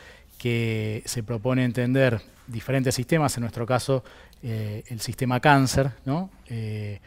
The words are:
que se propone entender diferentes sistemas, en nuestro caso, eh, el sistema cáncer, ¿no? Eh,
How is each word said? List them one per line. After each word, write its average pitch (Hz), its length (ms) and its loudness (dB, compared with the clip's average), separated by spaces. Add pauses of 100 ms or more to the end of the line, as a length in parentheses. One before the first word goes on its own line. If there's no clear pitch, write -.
(380)
que 113 680 -2
se - 180 -6
propone 120 400 0
entender 123 580 2 (240)
diferentes 127 480 -2
sistemas, 143 440 0
en 120 40 -4
nuestro 117 240 -4
caso, 127 380 0 (400)
eh, 110 460 -6
el 113 100 -8
sistema 123 400 -2
cáncer, 135 520 6 (120)
¿no? 170 260 -4 (180)
Eh, 107 580 -6